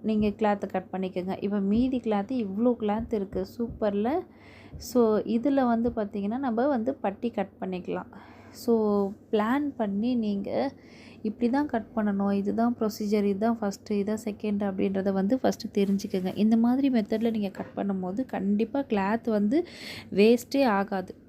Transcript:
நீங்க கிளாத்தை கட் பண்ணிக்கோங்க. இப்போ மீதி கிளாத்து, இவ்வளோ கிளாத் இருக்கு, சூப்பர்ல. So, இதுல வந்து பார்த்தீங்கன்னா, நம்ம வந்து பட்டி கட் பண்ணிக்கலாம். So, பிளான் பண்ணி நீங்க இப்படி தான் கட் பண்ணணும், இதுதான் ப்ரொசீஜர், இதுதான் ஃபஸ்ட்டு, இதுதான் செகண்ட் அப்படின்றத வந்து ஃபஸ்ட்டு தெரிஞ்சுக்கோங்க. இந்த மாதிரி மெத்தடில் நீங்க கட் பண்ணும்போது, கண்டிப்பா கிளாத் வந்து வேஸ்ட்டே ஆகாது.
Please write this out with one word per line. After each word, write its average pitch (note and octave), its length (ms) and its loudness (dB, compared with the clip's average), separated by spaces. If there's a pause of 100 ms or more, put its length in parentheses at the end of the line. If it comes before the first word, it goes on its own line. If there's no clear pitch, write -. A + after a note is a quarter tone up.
நீங்க G#3+ 260 2
கிளாத்தை G#3 400 0
கட் F#3+ 220 -4
பண்ணிக்கோங்க. F#3 520 -4
இப்போ G#3 180 0
மீதி A#3+ 380 2
கிளாத்து, G#3+ 400 -2
இவ்வளோ G#3+ 400 0
கிளாத் A3 340 -2
இருக்கு, G3 360 -2
சூப்பர்ல. A3 600 -2 (720)
So, - 220 0 (280)
இதுல B3+ 380 2
வந்து A#3 240 2
பார்த்தீங்கன்னா, G#3 480 -4
நம்ம B3 280 0
வந்து C4 280 0
பட்டி G#3 360 -4
கட் F#3+ 280 -4
பண்ணிக்கலாம். F3+ 520 -6 (400)
So, - 220 0 (580)
பிளான் A#3+ 460 2
பண்ணி G#3+ 380 -2
நீங்க G3+ 360 -2 (720)
இப்படி A3+ 280 -2
தான் C#4+ 240 0
கட் A3 200 -4
பண்ணணும், G3+ 380 0
இதுதான் G#3 460 0
ப்ரொசீஜர், G#3+ 540 0
இதுதான் A3+ 280 0
ஃபஸ்ட்டு, G3+ 400 -2
இதுதான் G#3+ 240 -2
செகண்ட் G#3 440 -2
அப்படின்றத G3 440 0
வந்து G3 300 2
ஃபஸ்ட்டு - 320 0
தெரிஞ்சுக்கோங்க. G3 600 0
இந்த A3 200 4
மாதிரி B3+ 340 2
மெத்தடில் A3 460 0
நீங்க G3 240 -2
கட் - 160 -10
பண்ணும்போது, G3 500 -2
கண்டிப்பா G#3 560 0
கிளாத் G#3+ 480 0
வந்து G#3+ 300 4 (520)
வேஸ்ட்டே A#3+ 580 4
ஆகாது. G3 440 -2 (140)